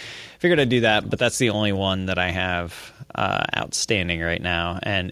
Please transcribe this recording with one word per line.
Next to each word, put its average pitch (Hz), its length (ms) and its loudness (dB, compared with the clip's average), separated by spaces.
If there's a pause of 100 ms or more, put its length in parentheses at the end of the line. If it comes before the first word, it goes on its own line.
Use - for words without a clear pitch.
(400)
figured 170 200 4
I'd 131 100 4
do 123 120 4
that, 107 280 4
but 104 100 -2
that's 120 200 2
the 123 100 4
only 104 240 2
one 95 320 0
that 92 120 0
I 90 140 2
have, 90 600 -4 (220)
uh, - 280 0 (140)
outstanding 87 640 0
right 85 200 0
now. 87 420 -2
And 95 280 -2